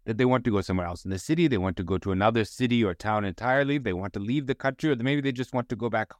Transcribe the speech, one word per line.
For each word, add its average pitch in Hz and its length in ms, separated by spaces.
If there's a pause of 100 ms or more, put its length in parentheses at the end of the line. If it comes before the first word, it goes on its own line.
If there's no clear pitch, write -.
that 113 120
they 127 80
want 127 180
to 123 80
go 101 100
somewhere 92 240
else 87 180
in 95 80
the 95 80
city. 160 280
They 127 100
want 92 200
to 98 60
go 92 140
to 98 140
another 107 340
city 120 380
or 95 100
town 107 320
entirely. 135 540
They 110 140
want 92 200
to 104 60
leave 127 260
the 127 100
country, 135 360
or 139 40
maybe 135 260
they 135 100
just 123 220
want 120 160
to 123 60
go 113 140
back 110 300